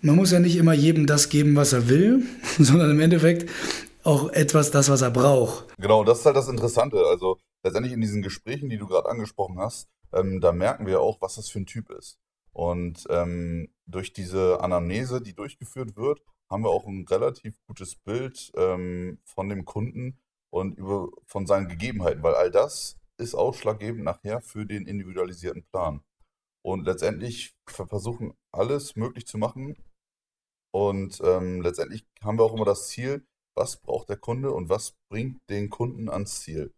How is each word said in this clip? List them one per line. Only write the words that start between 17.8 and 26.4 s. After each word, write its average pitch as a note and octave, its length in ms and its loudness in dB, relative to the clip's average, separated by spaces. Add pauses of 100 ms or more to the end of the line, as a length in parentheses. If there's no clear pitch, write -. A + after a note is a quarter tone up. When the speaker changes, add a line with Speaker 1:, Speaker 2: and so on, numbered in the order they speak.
Speaker 2:
Bild, B2+ 600 -10
ähm, F2+ 720 -4
von G2 240 -8
dem G2 160 -8
Kunden B2 540 -8 (320)
und F#2 260 -6
über, F#2+ 320 -6 (160)
von G2 220 -8
seinen G2 200 0
Gegebenheiten, F2 540 -4
weil D#2+ 140 2
all F2+ 160 2
das - 460 -2 (200)
ist A#2 180 -10
ausschlaggebend A2 680 -4
nachher G2+ 380 -6
für G#2+ 240 -12
den G2+ 220 -10
individualisierten F2+ 800 -8
Plan. D#2 360 -6 (640)